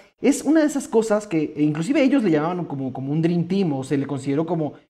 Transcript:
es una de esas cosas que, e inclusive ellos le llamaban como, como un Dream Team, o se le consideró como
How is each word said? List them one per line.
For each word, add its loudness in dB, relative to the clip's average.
es 2
una 4
de 4
esas -4
cosas 0
que, -2
e 0
inclusive 2
ellos 4
le 2
llamaban 0
como, -6
como -8
un 2
Dream 0
Team, 0
o -4
se 0
le -2
consideró -2
como -2